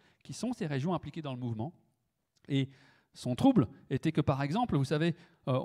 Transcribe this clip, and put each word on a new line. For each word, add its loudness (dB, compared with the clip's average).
qui -16
sont -4
ces -6
régions -2
impliquées -6
dans -6
le -8
mouvement. -6
Et 0
son -4
trouble 6
était 0
que, 0
par 0
exemple, 0
vous 2
savez, 0
euh, 2